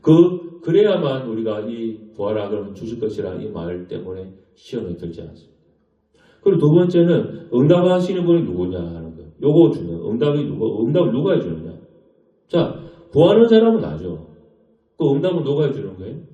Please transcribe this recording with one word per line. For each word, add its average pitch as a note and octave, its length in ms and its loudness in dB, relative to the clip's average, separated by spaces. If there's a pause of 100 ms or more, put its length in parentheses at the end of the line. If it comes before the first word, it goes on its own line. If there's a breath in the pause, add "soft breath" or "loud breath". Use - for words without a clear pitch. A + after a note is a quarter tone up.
그, - 600 4
그래야만 E3 640 2
우리가 A2 340 -6
이 A2+ 540 -10
구하라 G#2 340 -4
그러면 G2+ 260 -8
주실 A2+ 240 -12
것이라 G2+ 360 -6
이 F2+ 140 -10
말 F2 380 -10
때문에 F#2+ 440 -12 (220)
시험에 F#2 420 -10
들지 E2+ 260 -12
않습니다. - 300 -20 (920 soft breath)
그리고 F#3 160 4
두 D3 120 4
번째는 F3 800 2
응답하시는 F3+ 720 2
분이 E3+ 200 2
누구냐 F2+ 340 -4
하는 E2 380 -10
거예요. - 160 -20 (100)
요거 D3+ 300 4
중요해요. E2+ 400 -8
응답이 C#3+ 340 -2
누가, G#2+ 380 -4
응답을 D3 280 0
누가 E3 220 0
해주느냐. E2 460 -4 (680)
자, - 320 -2 (320 loud breath)
구하는 G#3 380 6
사람은 A3+ 320 6
나죠. F2+ 460 -8 (680)
그 D3 120 0
응답은 E3+ 340 0
누가 C#3+ 220 0
해주는 G2 320 -6
거예요? A#2 200 -14 (160)